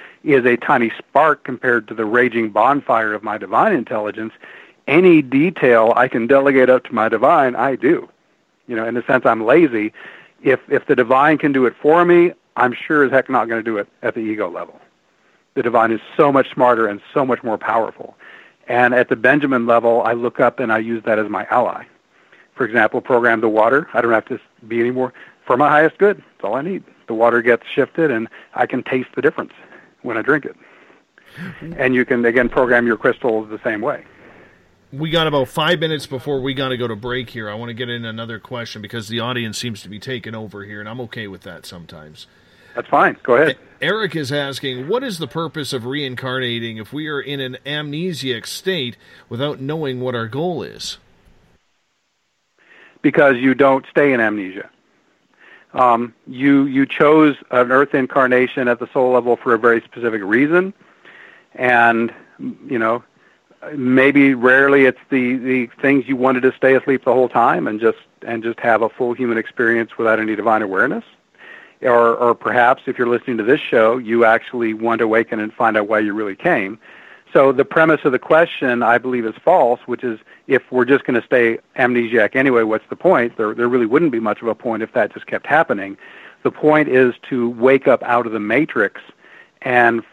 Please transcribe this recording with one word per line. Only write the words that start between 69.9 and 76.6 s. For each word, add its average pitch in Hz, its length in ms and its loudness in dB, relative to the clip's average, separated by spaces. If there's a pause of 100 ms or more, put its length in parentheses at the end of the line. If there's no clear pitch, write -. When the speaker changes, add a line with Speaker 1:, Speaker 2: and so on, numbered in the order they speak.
Speaker 1:
without 110 220 0
any 107 160 -4
divine 110 260 0
awareness. 113 420 -2 (760)
Or, 120 340 4
or 120 220 2
perhaps 120 500 2
if 120 120 -6
you're 120 100 0
listening 120 300 -2
to 107 40 -2
this 127 180 2
show, 117 380 2
you 117 260 0
actually 113 500 0
want 113 260 -2
to 117 60 0
awaken 110 340 0
and 107 120 -6
find 113 240 0
out 104 120 -2
why 107 100 0
you 107 140 -2
really 104 240 -8
came. 117 420 -2 (540)